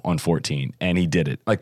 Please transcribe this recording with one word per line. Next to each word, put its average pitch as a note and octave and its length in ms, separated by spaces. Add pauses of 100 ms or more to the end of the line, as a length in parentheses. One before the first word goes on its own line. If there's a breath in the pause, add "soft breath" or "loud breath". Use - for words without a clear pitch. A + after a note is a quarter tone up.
on E2+ 120
fourteen, D2+ 600
and F2+ 180
he F2+ 100
did D#2+ 200
it. C2+ 180
Like, G#2+ 160